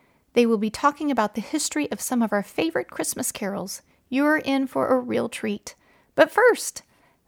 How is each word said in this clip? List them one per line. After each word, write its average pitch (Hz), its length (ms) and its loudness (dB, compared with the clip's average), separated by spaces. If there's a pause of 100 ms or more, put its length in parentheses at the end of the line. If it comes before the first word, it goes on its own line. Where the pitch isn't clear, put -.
(320)
They 240 120 6
will 226 140 4
be 214 120 0
talking 294 420 0
about 214 240 0
the 220 40 -4
history 294 520 -2
of 208 80 -8
some 247 200 -2
of 220 120 2
our 202 100 0
favorite - 480 -4
Christmas - 400 -6
carols. 196 520 -8 (260)
You're 294 300 2
in 269 280 0
for 262 220 -2
a 254 100 4
real 233 300 -2
treat. - 480 -8 (400)
But 311 160 4
first, - 500 2 (460)